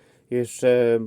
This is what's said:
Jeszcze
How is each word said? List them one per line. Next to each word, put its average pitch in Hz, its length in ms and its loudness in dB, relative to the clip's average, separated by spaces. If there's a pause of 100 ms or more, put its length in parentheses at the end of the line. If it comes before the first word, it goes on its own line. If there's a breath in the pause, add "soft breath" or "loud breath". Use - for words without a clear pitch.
(300 soft breath)
Jeszcze 123 760 0